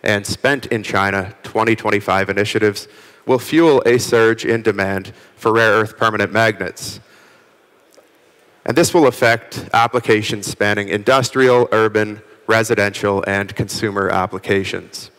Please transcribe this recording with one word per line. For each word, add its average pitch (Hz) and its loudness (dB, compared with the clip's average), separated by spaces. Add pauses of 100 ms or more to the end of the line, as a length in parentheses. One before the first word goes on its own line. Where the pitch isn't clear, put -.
and 104 0
Spent 131 -2
in 107 -4
China 98 -2
twenty 113 0
twenty-five 98 -2
initiatives 101 -2 (380)
will 127 2
fuel 151 2
a 120 4
surge 113 2
in 113 0
demand 98 -4 (240)
for - -2
rare 113 4
earth 107 0
permanent 107 0
magnets. 107 -2 (1600)
And - -4
this 170 2
will 165 6
affect - -2
applications 113 0
spanning 104 -2
industrial, 127 2
urban, 107 0 (260)
residential, 101 0
and 98 -4
consumer 101 -4
applications. 95 -4